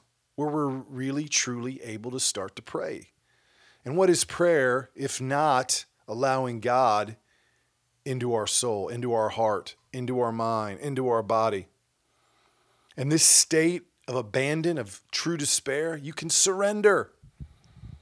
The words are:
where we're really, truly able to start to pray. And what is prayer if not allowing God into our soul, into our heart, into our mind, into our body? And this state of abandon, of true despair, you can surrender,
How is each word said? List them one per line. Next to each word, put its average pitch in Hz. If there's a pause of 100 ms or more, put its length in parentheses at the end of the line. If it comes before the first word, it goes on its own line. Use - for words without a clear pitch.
(360)
where 147
we're 147
really, 135
truly 123
able 113
to 131
start 101
to 117
pray. - (680)
And 135
what 185
is 165
prayer 135
if -
not 135 (220)
allowing 127
God 113 (880)
into 123
our 107
soul, 107
into 120
our 110
heart, 110 (160)
into 123
our 120
mind, 113
into 131
our 113
body? 107 (1300)
And 143
this 160
state 165 (200)
of 127
abandon, 143
of 101
true -
despair, 151
you 147
can 160
surrender, 196 (920)